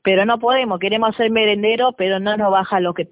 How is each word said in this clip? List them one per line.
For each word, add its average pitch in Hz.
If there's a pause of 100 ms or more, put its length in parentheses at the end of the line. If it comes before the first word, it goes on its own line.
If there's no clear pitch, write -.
pero 190
no 233
podemos, 233
queremos 214
hacer 226
merendero, 220
pero 190
no 208
nos 208
baja 190
lo 175
que 165